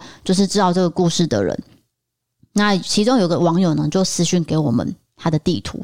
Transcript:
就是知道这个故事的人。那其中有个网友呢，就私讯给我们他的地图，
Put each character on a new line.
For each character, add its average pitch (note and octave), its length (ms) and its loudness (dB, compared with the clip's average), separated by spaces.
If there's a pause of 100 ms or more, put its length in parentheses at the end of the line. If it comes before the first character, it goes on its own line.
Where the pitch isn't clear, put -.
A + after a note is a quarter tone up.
(240)
就 F#3+ 100 0
是 F#3+ 140 2
知 F#3+ 120 -2
道 F#3 120 4
这 F3+ 100 2
个 F3 80 2
故 F3 200 0
事 E3 180 0
的 G#2 160 0
人。 F2 140 -2 (960)
那 G#3 240 2
其 - 260 -2
中 B3 140 2
有 F#3 100 2
个 D#3+ 120 0
网 E3+ 200 2
友 F3 140 2
呢， D3+ 160 -2
就 F#3+ 140 0
私 F3+ 200 -2
讯 E3+ 200 0
给 D#3 140 -2
我 D3+ 120 0
们 - 260 -2 (200)
他 - 160 -4
的 D#3 80 2
地 D#3 220 -2
图， - 220 -10